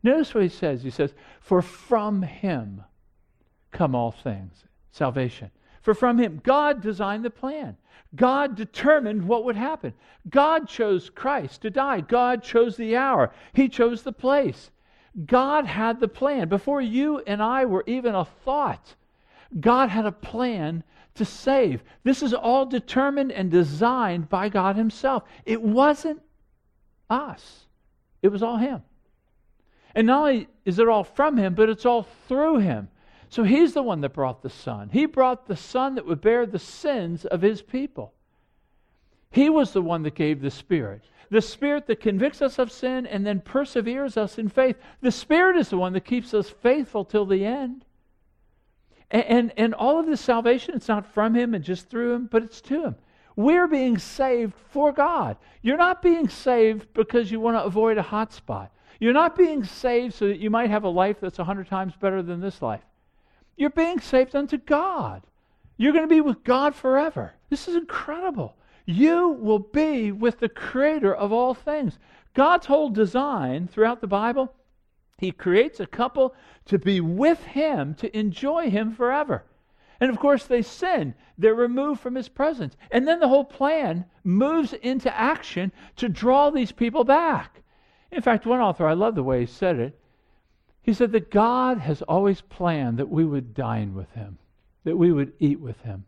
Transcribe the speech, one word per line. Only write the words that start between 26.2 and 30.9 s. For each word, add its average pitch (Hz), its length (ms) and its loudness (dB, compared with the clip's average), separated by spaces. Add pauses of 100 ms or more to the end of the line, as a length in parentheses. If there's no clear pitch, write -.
us. 247 560 -8 (560)
It 190 60 4
was 202 120 -2
all 226 160 -2
him. 240 240 -4 (1120)
And 220 140 4
not 262 140 4
only 269 260 0 (180)
is 180 140 0
it 226 80 6
all 220 160 2